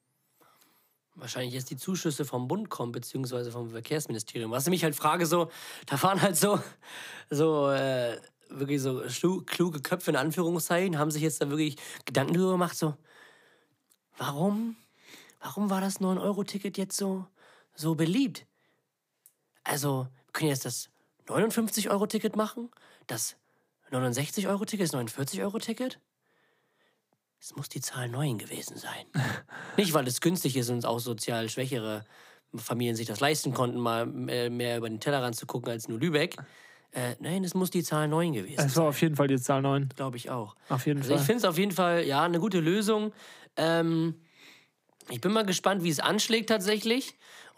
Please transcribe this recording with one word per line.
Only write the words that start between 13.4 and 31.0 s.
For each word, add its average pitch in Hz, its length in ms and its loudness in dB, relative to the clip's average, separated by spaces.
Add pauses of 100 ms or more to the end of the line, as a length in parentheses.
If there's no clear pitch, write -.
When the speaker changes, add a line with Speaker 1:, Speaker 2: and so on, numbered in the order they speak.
Speaker 1:
warum, 202 580 -2 (640)
warum 196 300 -2
war 190 100 0
das 196 200 -2
neun-Euro-Ticket 196 760 -2
jetzt 196 220 -4
so, 190 260 -2 (500)
so 160 200 -2
beliebt? 175 520 0 (1160)
Also, 135 420 0 (200)
wir - 60 -14
können 156 180 2
jetzt 131 140 0
das - 260 -6 (380)
neunundfünfzig-Euro-Ticket 208 1080 2
machen, 214 320 -2 (380)
das - 300 -6 (540)
neunundsechzig-Euro-Ticket, 185 960 0
das 147 80 0
neunundvierzig-Euro-Ticket? 196 1040 -4 (1400)
Es - 160 -16
muss 143 120 -8
die 143 120 -10
Zahl 127 280 -6
neun 123 300 -2
gewesen - 380 -12
sein. - 360 -12
<laughs> - 640 -6
Nicht, 190 160 4
weil 143 140 4
es 127 140 -2
günstig 165 360 2
ist 120 140 0
und 120 160 -2
auch 117 140 0